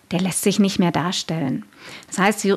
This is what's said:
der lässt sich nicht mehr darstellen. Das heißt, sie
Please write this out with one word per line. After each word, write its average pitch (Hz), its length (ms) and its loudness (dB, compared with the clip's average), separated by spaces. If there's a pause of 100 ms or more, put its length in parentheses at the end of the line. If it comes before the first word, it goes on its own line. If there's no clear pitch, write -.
(120)
der 185 80 0
lässt 185 220 -2
sich 202 180 2
nicht 196 180 2
mehr 175 140 2
darstellen. 170 720 -2 (420)
Das - 120 -8
heißt, 208 220 2
sie 196 160 2